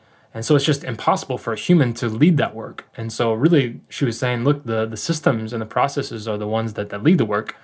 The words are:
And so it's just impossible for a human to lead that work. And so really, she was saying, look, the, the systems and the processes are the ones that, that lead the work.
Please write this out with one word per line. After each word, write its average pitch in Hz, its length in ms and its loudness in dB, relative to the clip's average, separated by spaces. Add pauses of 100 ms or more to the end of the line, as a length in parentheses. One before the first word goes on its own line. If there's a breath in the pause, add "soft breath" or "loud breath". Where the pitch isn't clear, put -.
(340 soft breath)
And 113 100 -6
so 151 100 4
it's 143 100 4
just - 200 0
impossible 131 540 -2
for 117 160 -6
a 107 40 -6
human 139 360 4
to 120 140 -2
lead 143 280 4
that 107 180 0
work. 110 320 -12 (120)
And 113 120 -6
so 117 220 0
really, 131 560 2
she - 160 -6
was 113 140 -2
saying, 123 260 -2
look, 143 220 0
the, 113 180 0
the 113 120 -6
systems 113 580 -2
and 113 80 -4
the 107 40 -8
processes 123 640 -4
are 107 80 -2
the 104 100 -4
ones 110 280 -2
that, 104 160 -6
that 104 120 -8
lead 165 140 6
the 135 80 2
work. 104 400 -2